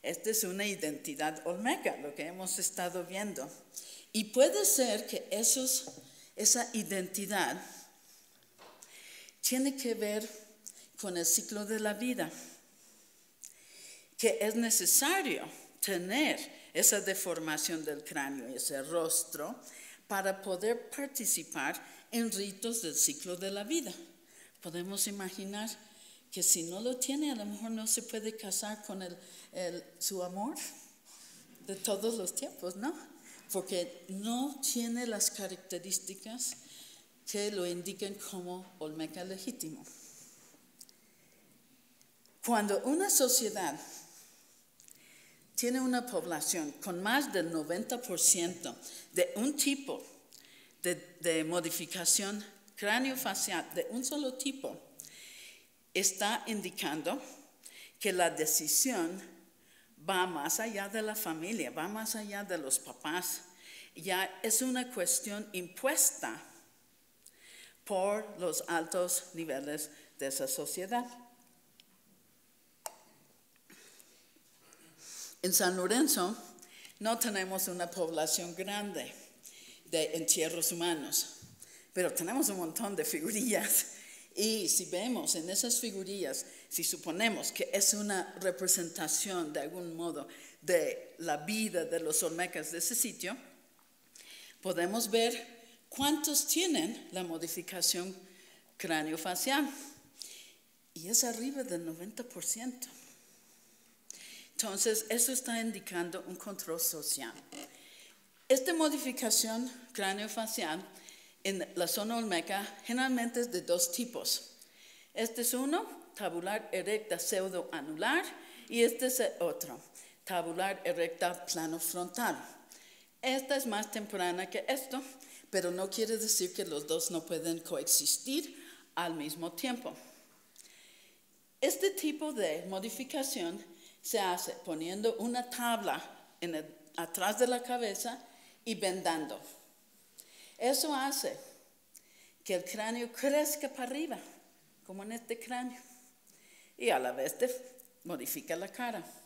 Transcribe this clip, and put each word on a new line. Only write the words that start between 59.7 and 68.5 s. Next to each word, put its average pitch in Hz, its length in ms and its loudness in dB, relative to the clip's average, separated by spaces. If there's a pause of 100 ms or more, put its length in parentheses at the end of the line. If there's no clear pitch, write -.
va 185 200 6
más 156 320 0
allá 202 300 -2
de 214 120 -2
la 214 140 -2
familia, 165 560 -2
va 156 160 -2
más 214 280 -2
allá 202 280 -6
de 180 140 -2
los 135 200 2
papás. - 640 -4 (540)
Ya 185 300 2 (180)
es 220 180 4
una 254 300 0
cuestión 208 640 0
impuesta 180 920 2 (1400)
por 202 540 2
los 170 280 0